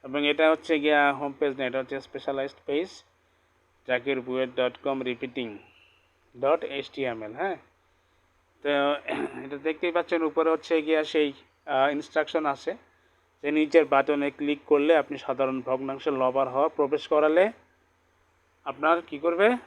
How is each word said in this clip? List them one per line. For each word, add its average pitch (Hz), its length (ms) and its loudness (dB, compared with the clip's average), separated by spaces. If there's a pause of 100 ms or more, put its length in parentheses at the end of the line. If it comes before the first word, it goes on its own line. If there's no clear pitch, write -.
এবং 143 220 -2
এটা 156 240 4
হচ্ছে 160 300 0
গিয়া 143 320 4
হোম 139 200 -4
পেজ 139 260 -2
না, 131 80 -2
এটা 127 120 -4
হচ্ছে 131 220 -6
স্পেশালাইজড 135 560 -6 (100)
পেজ, 151 380 -4 (800)
জাকির 127 340 -2
বুয়েট 127 360 -4
ডট 127 260 -2
কম 139 200 -4
রিপিটিং 123 560 -8 (800)
ডট 151 240 2
এইচটিএমএল, 123 680 -8
হ্যাঁ? 170 240 -6 (1040)
তো 143 60 -4 (400)
<clears throat> 139 360 -6
এটা 143 120 -10
দেখতেই 156 360 -4
পাচ্ছেন 165 300 0
উপরে 160 280 0
হচ্ছে 160 320 0
গিয়া 156 220 0
সেই, 151 280 0 (340)
আহ, 139 240 2
ইনস্ট্রাকশন 151 560 -2
আছে 151 300 -4 (680)
যে 147 100 -2
নিচের 151 320 6
বাটনে 143 460 2
ক্লিক 143 360 -4
করলে 151 300 4
আপনি 139 220 -2
সাধারণ 131 420 -4
ভগ্নাংশের 135 520 -4
লব 131 260 0
আর 131 100 0
হর 139 200 0
প্রবেশ 143 400 -2
করালে 160 440 4 (1120)
আপনার 151 380 0
কি 151 160 -12
করবে? 175 380 2 (100)